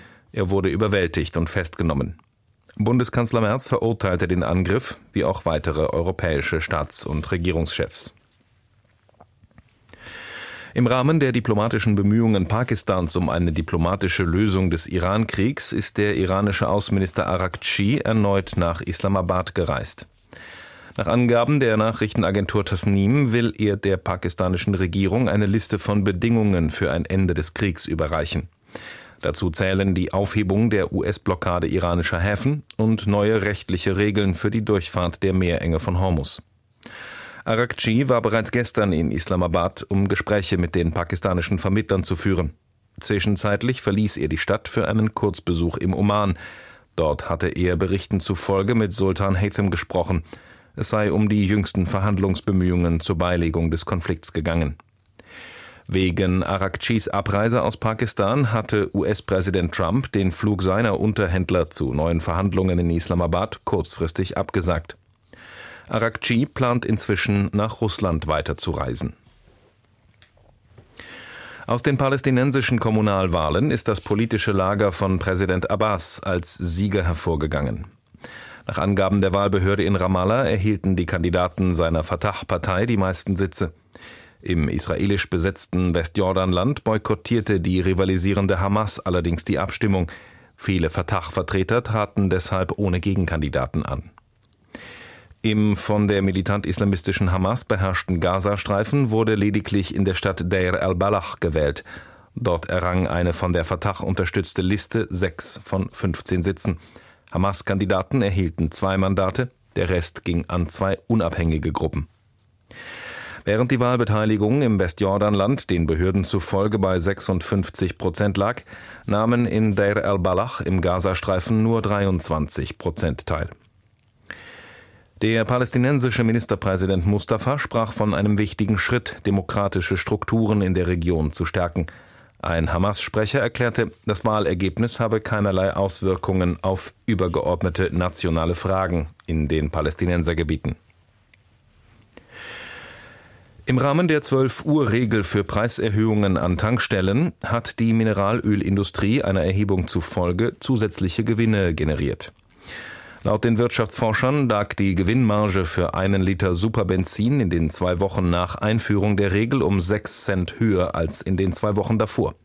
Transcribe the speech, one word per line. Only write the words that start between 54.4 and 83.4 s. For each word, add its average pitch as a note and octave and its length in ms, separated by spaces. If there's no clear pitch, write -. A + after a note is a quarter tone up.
Wegen F#2 560
Arakcis G2 640
Abreise G#2 560
aus A2+ 140
Pakistan A2 760
hatte G#2+ 400
U-S-Präsident F#2+ 800
Trump G2 380
den F#2+ 220
Flug G2+ 300
seiner G2 360
Unterhändler F#2 720
zu C2 220
neuen E2 280
Verhandlungen F#2 600
in E2+ 100
Islamabad F2 760
kurzfristig - 720
abgesagt. F2 600
Arakci A2+ 560
plant B2 400
inzwischen, G2+ 680
nach G#2 280
Russland F2 460
weiterzureisen. D2 840
Aus A#2+ 140
den C#3 160
palästinensischen C3+ 840
Kommunalwahlen F#2+ 880
ist A#2+ 160
das A2 140
politische A2 500
Lager G2 400
von F#2+ 300
Präsident F#2 500
Abbas G#2 500
als F2+ 360
Sieger F#2 480
hervorgegangen. D2+ 840
Nach - 120
Angaben G2 420
der F#2+ 140
Wahlbehörde G2 500
in G2 100
Ramallah F#2+ 500
erhielten F#2+ 520
die F2+ 80
Kandidaten F2+ 720
seiner E2 280
Fatah-Partei F#2+ 840
die A#2+ 100
meisten F#2+ 400
Sitze. F2+ 380